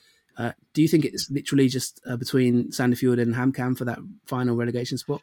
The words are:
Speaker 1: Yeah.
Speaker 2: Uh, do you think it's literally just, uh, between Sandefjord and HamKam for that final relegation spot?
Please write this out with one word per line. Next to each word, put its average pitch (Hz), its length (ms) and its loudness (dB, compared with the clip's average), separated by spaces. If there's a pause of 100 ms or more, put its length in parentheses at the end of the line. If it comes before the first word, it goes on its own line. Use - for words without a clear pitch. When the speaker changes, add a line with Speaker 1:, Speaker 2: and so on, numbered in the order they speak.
(380)
Speaker 1:
Yeah. 113 100 -4
Speaker 2:
Uh, - 40 -6 (220)
do 151 80 2
you 156 80 4
think 160 160 4
it's - 260 -6
literally 139 380 2
just, - 360 -6
uh, 123 120 -4
between 123 540 2
Sandefjord 123 500 2
and 117 140 0
HamKam 127 420 0
for 127 80 -4
that 117 140 -4 (260)
final 123 320 0
relegation 120 400 -2
spot? - 260 -6